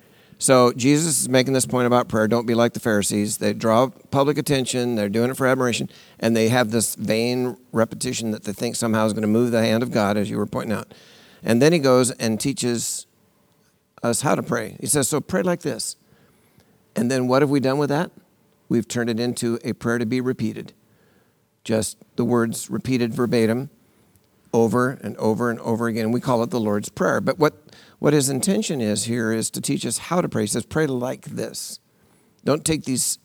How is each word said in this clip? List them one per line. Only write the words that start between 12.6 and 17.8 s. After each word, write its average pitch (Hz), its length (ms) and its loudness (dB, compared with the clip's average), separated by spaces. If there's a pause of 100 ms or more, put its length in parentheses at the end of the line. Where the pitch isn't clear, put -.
us 117 200 -2
how 151 140 2
to 123 60 -2
pray. 113 380 -6
He 131 80 -8
says, 143 220 0
"So 147 100 0
pray 190 220 -4
like 175 180 0
this." 120 380 -6 (1000)
And 120 160 0
then 127 160 0
what 127 140 4
have 143 80 2
we 143 100 2
done 131 180 0
with 143 120 0